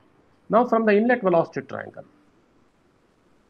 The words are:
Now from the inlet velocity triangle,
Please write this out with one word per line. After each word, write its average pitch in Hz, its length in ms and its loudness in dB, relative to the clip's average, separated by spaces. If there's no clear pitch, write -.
Now 226 160 2
from 226 200 0
the 208 100 4
inlet 233 280 0
velocity 165 420 0
triangle, 107 400 -16